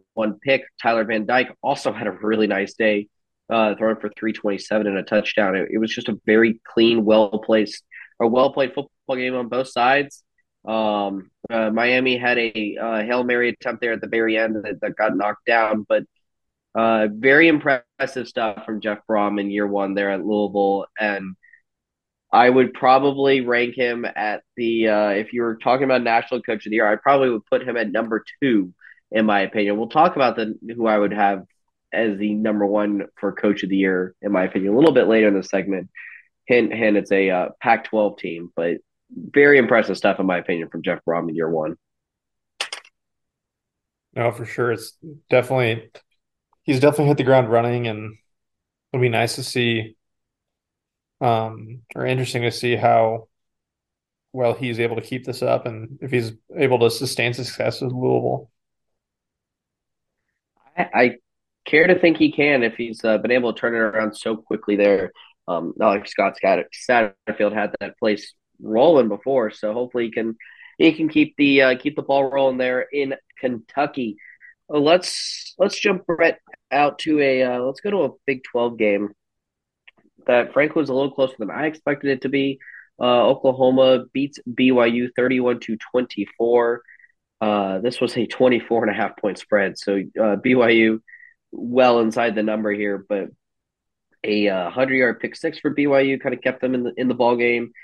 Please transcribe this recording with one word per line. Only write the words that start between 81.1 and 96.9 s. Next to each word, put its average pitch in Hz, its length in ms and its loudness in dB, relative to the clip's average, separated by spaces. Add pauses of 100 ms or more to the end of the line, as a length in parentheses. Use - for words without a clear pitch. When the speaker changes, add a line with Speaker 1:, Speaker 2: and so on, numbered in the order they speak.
Speaker 1:
closer 131 280 -2
than 104 120 -8
I 131 160 -6
expected 143 440 -4
it 131 120 -2
to 135 60 -4
be. 139 320 -2 (420)
Uh, 120 260 4
Oklahoma 131 840 4
beats 139 260 -6 (160)
B 131 180 4
Y 120 140 4
U 120 300 -2
thirty-one 123 440 0
to 110 180 -8 (120)
twenty-four. 120 920 0 (580)
Uh, 101 380 0
this 120 200 -4
was 120 180 -2
a 110 100 0
twenty-four 120 560 2
and 107 80 0
a 98 40 -2
half 101 220 -4
point 95 220 -4
spread, 98 400 -2
so, 98 240 -2 (200)
uh, 101 140 2
B 127 180 0
Y 117 140 4
U 113 340 4 (480)
well 120 500 2
inside 113 340 0
the 107 80 -2
number 107 280 -2
here, 101 380 -4
but 98 200 -4 (920)
a, 104 260 0
uh, 92 220 -2
hundred-yard 127 480 0
pick - 160 -8
six - 240 -8
for 147 120 -2
B 143 160 0
Y 139 140 4
U 135 180 0
kinda 127 180 -4
kept 127 240 -4
them 127 140 -2
in 123 100 -2
the, 120 140 -6